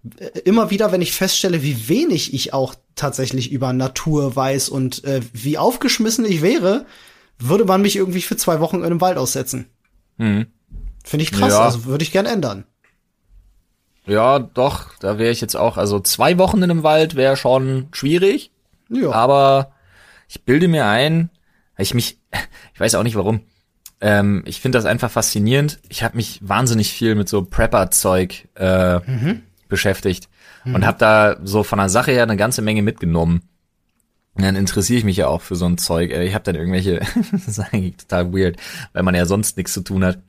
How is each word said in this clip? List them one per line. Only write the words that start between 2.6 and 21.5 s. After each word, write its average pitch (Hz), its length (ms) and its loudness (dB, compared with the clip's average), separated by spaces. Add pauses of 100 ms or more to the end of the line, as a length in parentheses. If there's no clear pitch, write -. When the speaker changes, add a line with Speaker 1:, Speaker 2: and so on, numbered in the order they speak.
Speaker 1:
tatsächlich 131 560 -4
über 127 220 -2
Natur 131 640 -2
weiß 135 340 -2
und, 131 340 -4
äh, 135 180 -2 (120)
wie 127 240 -4
aufgeschmissen 226 680 0
ich 175 160 0
wäre, 214 440 2 (520)
würde 175 280 2
man 190 160 4
mich 202 140 2
irgendwie 185 260 -2
für - 160 -6
zwei 165 220 0
Wochen 165 180 -2
in 170 80 -4
einem 170 160 0
Wald 185 160 0
aussetzen. 127 500 -6 (500)
Speaker 2:
Mhm. 110 300 0 (580)
Speaker 1:
Finde 151 180 -2
ich 156 80 -4
krass, 196 220 2
Speaker 2:
Ja. 107 80 6
Speaker 1:
also 117 240 2
würde 139 180 -2
ich - 80 -6
gern 196 140 0
ändern. 139 400 -4 (1400)
Speaker 2:
Ja, 117 340 4
doch, 127 600 -4
da 104 200 -2
wär 117 120 2
ich 117 100 -2
jetzt 113 140 -6
auch, 110 220 0
also 104 220 0
zwei - 380 2
Wochen 185 200 4
in 185 140 4
einem 165 120 0
Wald 156 320 4
wär 135 200 4
schon 131 560 0
schwierig. 175 600 0 (380)
Speaker 1:
Ja. 226 220 0
Speaker 2:
Aber 135 600 4 (560)
ich - 180 -20
bilde 156 220 4
mir 156 200 2
ein, 156 420 2 (460)